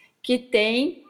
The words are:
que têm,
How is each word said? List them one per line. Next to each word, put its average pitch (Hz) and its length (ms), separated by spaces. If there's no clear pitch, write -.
que 247 160
têm, 247 720